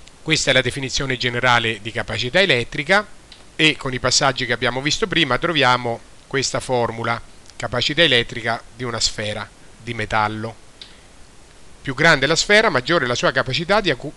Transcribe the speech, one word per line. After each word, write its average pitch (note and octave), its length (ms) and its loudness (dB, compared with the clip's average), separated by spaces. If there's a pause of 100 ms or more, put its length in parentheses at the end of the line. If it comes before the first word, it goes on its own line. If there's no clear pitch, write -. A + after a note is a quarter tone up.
(220)
Questa D3+ 280 0
è B2+ 40 4
la B2+ 80 4
definizione C3 560 -4
generale A#2+ 640 2
di A2+ 100 -10
capacità A#2 480 -2
elettrica D3+ 640 0 (480)
e D#3 220 4
con C3 160 -6
i B2+ 60 -2
passaggi B2+ 480 0
che A#2 80 0
abbiamo A#2+ 260 0
visto D3+ 260 -2
prima D#3+ 300 0
troviamo B2 640 2 (260)
questa C3 340 -2
formula, A#2 600 -2 (360)
capacità B2 460 -2
elettrica A#2 600 0 (120)
di A#2+ 100 -10
una A#2 160 -6
sfera G#2 460 -4 (360)
di A#2 100 -8
metallo. A2 640 -2 (1300)
Più C3+ 120 -6
grande D3+ 320 4
la D#3+ 100 0
sfera, G#3 340 4
maggiore C#3+ 360 2
la B2 80 0
sua D3+ 180 2
capacità D#3+ 500 0
di E3+ 80 0
accu-, C#3 260 -4